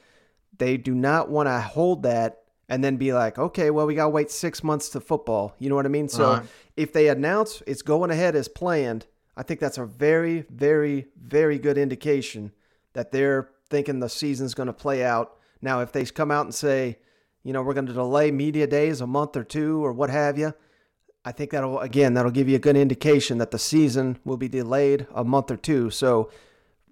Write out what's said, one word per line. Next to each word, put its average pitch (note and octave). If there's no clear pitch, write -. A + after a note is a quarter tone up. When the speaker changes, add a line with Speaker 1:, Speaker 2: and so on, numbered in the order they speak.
Speaker 1:
They B2+
do B2+
not C#3
wanna C#3
hold D#3+
that A#2
and C3
then C3+
be C3+
like, A#2
"Okay, D#3
well, D3+
we D3+
gotta D3+
wait D3+
six -
months D3+
to -
football." A2
You C3+
know C#3
what C#3
I -
mean? D3
So A#2
Speaker 2:
Right. A#2
Speaker 1:
if D3+
they D3+
announce E3+
it's C3+
going E3+
ahead E3
as C#3
planned, C#3
I B2+
think E3
that's C#3+
a B2
very, D#3
very, C#3+
very D3+
good C#3+
indication B2+
that A#2+
they're C3+
thinking C#3+
the A#2+
season's C3+
gonna B2
play C3+
out. A#2+
Now, C3
if B2
they C3+
come D3
out D3
and A2+
say, C3
you C3
know, C3
"We're C3+
gonna C3+
delay C3
media D3
days D3
a B2+
month C#3+
or B2
two," D3+
or C3
what C3
have C#3+
you, D3+
I B2
think C#3+
that'll, C3+
again, C3
that'll B2
give C3
you C3+
a B2
good C#3+
indication C#3
that A#2
the A2+
season C3
will C3
be B2+
delayed C3+
a A#2+
month C3+
or A#2+
two. C3
So B2